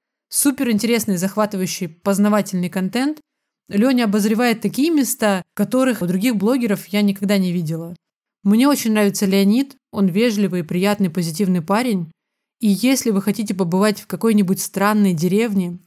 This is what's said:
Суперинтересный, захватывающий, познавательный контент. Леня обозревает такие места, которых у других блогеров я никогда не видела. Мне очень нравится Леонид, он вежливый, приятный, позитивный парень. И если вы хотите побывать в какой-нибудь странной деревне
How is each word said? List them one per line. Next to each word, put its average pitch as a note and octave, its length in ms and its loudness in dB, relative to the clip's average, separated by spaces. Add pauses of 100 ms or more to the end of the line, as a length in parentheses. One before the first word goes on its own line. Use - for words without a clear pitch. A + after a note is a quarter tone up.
(300)
Суперинтересный, A#3 880 0
захватывающий, F#3+ 720 -4
познавательный G3 800 0
контент. A#3 500 -4 (500)
Леня A#3+ 360 2
обозревает A3 560 0
такие B3+ 280 0
места, A3 540 0 (100)
которых A#3+ 480 0
у F3+ 60 -2
других G3 300 0
блогеров A3 500 0
я G#3 160 0
никогда G3+ 340 0
не F#3 140 0
видела. E3 440 -4 (500)
Мне A3 220 4
очень C4+ 240 0
нравится G#3 340 2
Леонид, G3+ 500 2 (160)
он G3+ 140 0
вежливый, F#3+ 580 0
приятный, G3 460 0
позитивный F3 540 -2
парень. G3 480 -2 (500)
И A3+ 60 0
если A#3+ 420 2
вы G3 120 0
хотите G3+ 340 -4
побывать F#3+ 440 0
в - 80 -18
какой-нибудь G3+ 540 0
странной G3+ 520 0
деревне F3+ 720 -2